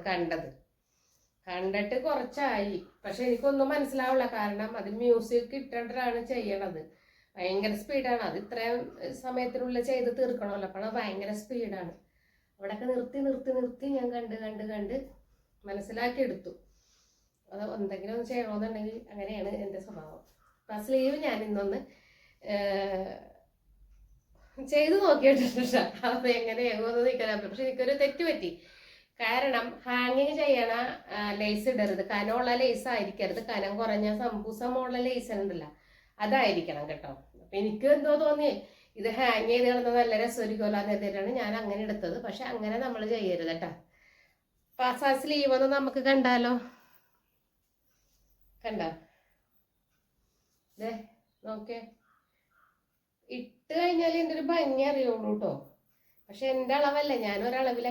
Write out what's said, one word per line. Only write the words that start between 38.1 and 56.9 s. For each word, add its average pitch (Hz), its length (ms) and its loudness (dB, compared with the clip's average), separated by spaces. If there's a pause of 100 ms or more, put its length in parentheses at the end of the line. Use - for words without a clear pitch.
തോന്നി, 302 280 4 (460)
ഇത് 208 80 -2 (100)
ഹാങ് 226 320 2
ചെയ്ത് 247 180 4
കിടന്ന 247 280 2
നല്ല 233 260 4
രസമായിരിക്കുമല്ലോ 214 600 0
എന്ന് 208 120 0
കരുതിയിട്ടാണ് 202 460 -2
ഞാൻ 208 220 -2
അങ്ങനെ 208 260 -4
എടുത്തത്. 190 300 -4 (100)
പക്ഷെ 202 240 -8
അങ്ങനെ 220 340 -4
നമ്മൾ 233 160 -4 (120)
ചെയ്യരുത് 180 380 0
കേട്ടോ. 165 200 -4 (1000)
അപ്പൊ - 160 -4 (240)
ആ - 20 6 (120)
സ്ലീവ് 285 340 2
ഒന്ന് 269 160 6
നമുക്ക് 269 340 0
കണ്ടാലോ? 247 460 4 (2000)
കണ്ടോ? 190 240 -2 (1900)
ദേ 226 100 -4 (560)
നോക്കേ, 220 320 -10 (1600)
ഇട്ട് - 420 -10
കഴിഞ്ഞാൽ 339 360 4
ഇതിൻ്റെ 320 220 2
ഒരു 285 160 -2
ഭംഗി 269 380 4
അറിയുള്ളൂ 220 500 2
ട്ടോ. 165 100 0 (760)
പക്ഷെ 202 260 -6
എൻ്റെ 262 260 2
അളവല്ല, 294 320 4 (140)